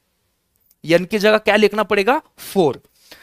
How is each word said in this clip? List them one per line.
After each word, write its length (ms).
n 200
की 120
जगह 200
क्या 180
लिखना 260
पड़ेगा? 400
फ़ोर। 440